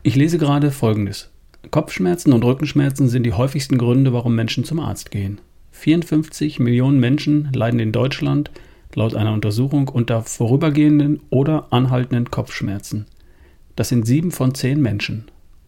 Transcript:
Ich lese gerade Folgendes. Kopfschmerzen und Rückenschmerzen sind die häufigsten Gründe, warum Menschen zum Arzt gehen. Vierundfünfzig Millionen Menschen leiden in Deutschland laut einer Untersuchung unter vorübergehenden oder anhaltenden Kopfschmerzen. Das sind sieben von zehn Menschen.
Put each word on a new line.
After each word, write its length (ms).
Ich 140
lese 220
gerade 320
Folgendes. 600
Kopfschmerzen 600
und 100
Rückenschmerzen 680
sind 140
die 100
häufigsten 420
Gründe, 380
warum 200
Menschen 300
zum 160
Arzt 300
gehen. 320
Vierundfünfzig 880
Millionen 420
Menschen 520
leiden 280
in 120
Deutschland 580
laut 200
einer 200
Untersuchung 540
unter 340
vorübergehenden 1040
oder 420
anhaltenden 600
Kopfschmerzen. 760
Das 140
sind 160
sieben 240
von 240
zehn 260
Menschen. 440